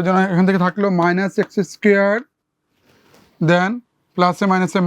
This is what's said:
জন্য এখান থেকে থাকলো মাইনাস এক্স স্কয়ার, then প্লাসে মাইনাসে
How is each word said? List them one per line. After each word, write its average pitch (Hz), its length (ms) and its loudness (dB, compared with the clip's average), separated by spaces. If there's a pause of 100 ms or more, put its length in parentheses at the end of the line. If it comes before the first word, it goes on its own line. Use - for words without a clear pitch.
জন্য 185 100 2 (160)
এখান 180 160 2
থেকে 190 160 0
থাকলো 202 220 -2 (140)
মাইনাস 180 320 0 (100)
এক্স - 120 -14 (180)
স্কয়ার, 202 420 2 (1300)
then 180 220 2 (440)
প্লাসে 180 360 0
মাইনাসে 185 360 -2